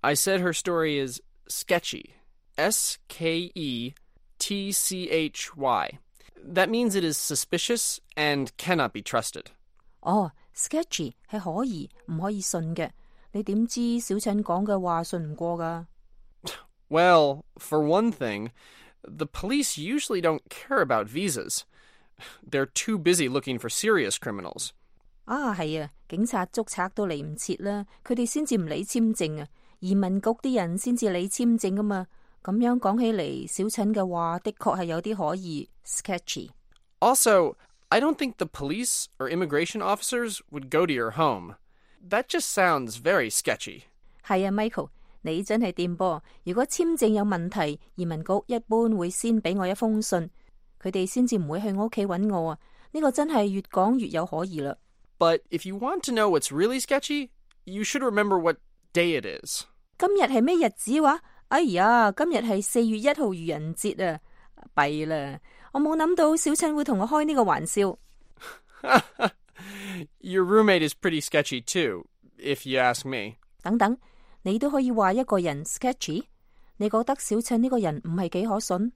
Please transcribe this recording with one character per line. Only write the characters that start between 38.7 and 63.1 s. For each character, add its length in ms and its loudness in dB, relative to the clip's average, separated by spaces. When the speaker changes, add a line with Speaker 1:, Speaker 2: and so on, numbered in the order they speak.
Speaker 1:
or 120 -4
immigration 500 0
officers 600 -2
would 180 -12
go 160 4
to 80 0
your 200 -2
home. 420 0
That 160 0
just 280 -4
sounds 480 2
very 300 2
sketchy. 520 -4
Speaker 2:
係 220 2
啊， 20 0
Michael， 380 -2
你 240 -4
真 160 0
係 100 0
掂 260 -2
噃。 240 0
如 120 -4
果 120 2
簽 320 0
證 100 4
有 160 4
問 240 -2
題， 300 -2
移 100 -6
民 200 -4
局 80 -2
一 120 -2
般 380 2
會 140 -2
先 300 2
俾 160 -2
我 80 0
一 100 0
封 280 0
信， 260 0
佢 80 -4
哋 160 0
先 180 2
至 140 2
唔 120 -2
會 100 -2
去 140 -2
我 120 0
屋 40 -2
企 140 0
搵 300 0
我 160 -2
啊。 80 -8
呢 100 -4
個 120 4
真 160 0
係 160 2
越 160 0
講 360 2
越 120 -2
有 180 -2
可 180 -4
疑 160 -8
啦。 140 -4
Speaker 1:
But 320 4
if 180 -6
you 100 -8
want 280 -4
to 60 -2
know 180 4
what's 200 2
really 300 0
sketchy, 480 -2
you 180 -6
should 200 -2
remember 380 4
what 160 2
day 260 4
it 60 -10
is. 380 -8
Speaker 2:
今 180 2
日 60 6
係 180 4
咩 140 4
日 40 2
子 320 -2
話？ 180 4
哎 120 4
呀， 560 6
今 140 2
日 80 2
係 240 0
四 260 2
月 80 0
一 160 2